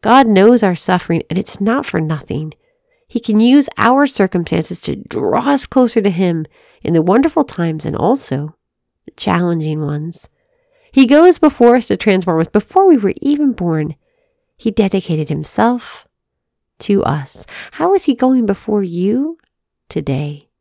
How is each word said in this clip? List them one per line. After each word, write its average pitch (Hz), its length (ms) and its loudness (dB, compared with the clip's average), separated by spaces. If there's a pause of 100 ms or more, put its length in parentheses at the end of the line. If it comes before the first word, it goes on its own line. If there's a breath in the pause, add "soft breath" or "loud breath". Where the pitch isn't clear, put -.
God 247 260 4
knows 214 360 4
our 185 100 0
suffering, 175 560 -2
and 170 80 -4
it's - 240 -8
not 240 240 -2
for - 160 -4
nothing. 156 540 -8 (520)
He - 120 -6
can 214 200 0
use 262 380 4
our 269 300 2
circumstances 170 760 -2
to - 140 -6
draw - 560 -4
us 277 160 -2
closer 247 340 0
to 196 80 0
him 170 380 -2 (340 soft breath)
in - 120 -4
the 160 100 2
wonderful 269 400 2
times 165 420 -6
and - 100 -6
also 156 600 -4 (500)
the - 60 -20
challenging 170 680 -4
ones. 151 460 -8 (680)
He 269 120 6
goes 311 340 6
before 240 380 4
us 233 100 -2
to 196 80 -2
transform 185 460 0
us. 165 80 -2
Before 370 360 0
we 330 120 6
were 202 240 0
even 285 320 0
born, 160 420 -4 (600)
he 220 140 -4
dedicated 185 580 -2
himself 220 760 -4 (760)
to 202 260 0
us. - 400 -6 (280 loud breath)
How 349 200 0
is 381 120 0
he 277 80 0
going 254 320 0
before 202 380 -4
you 208 540 -4 (500)
today? 147 640 -8 (120)